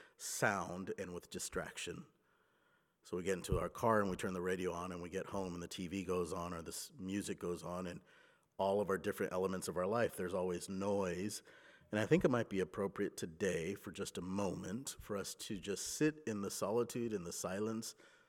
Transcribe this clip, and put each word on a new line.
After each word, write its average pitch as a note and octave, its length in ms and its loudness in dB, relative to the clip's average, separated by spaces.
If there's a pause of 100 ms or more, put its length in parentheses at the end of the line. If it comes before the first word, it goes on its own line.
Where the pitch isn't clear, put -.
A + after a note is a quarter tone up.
(160)
sound G2 800 0
and F2+ 160 -6
with F2 160 -10
distraction. - 760 -6 (1000)
So - 120 -2
we F#2 60 0
get F2+ 160 4
into F#2 200 2
our F2 120 0
car A2 300 6
and G2+ 100 4
we F2+ 60 0
turn F#2+ 180 0
the F2+ 60 -2
radio F#2 300 2
on F2+ 220 -4
and F2 80 -6
we F2 80 -6
get F2+ 180 -4
home F#2+ 280 -2
and F2 80 -4
the E2+ 60 -6
T F#2 180 -6
V F#2+ 180 -2
goes F2+ 260 2
on F2+ 220 -4
or E2 80 -4
the D#2+ 120 -8
s-, - 260 -8
music F#2+ 400 -2
goes F2 240 -2
on F2+ 240 -4
and - 160 -8 (560)
all G2 240 4
of F#2 80 2
our F#2+ 80 4
different G2 340 0
elements F#2 340 2
of F2+ 120 -2
our F2+ 80 4
life, A2 280 2
there's F2+ 200 -2
always F2+ 340 0
noise. G2 720 0 (480)
And G#2+ 80 2
I A2 60 4
think E3 200 6
it D#3 60 6
might A#2 200 2
be F#2+ 100 2
appropriate G2 560 0
today F2 580 0
for G2 180 -10
just - 260 -6
a F2+ 40 -4
moment F#2+ 800 -2
for G#2 160 -4
us F#2+ 180 -4
to - 240 -8
just F#2 380 -4
sit D3+ 300 2
in G#2 160 -2
the F#2+ 80 -2
solitude A#2 640 0
and F2 120 -2
the E2+ 60 -4
silence G#2+ 600 -2 (340)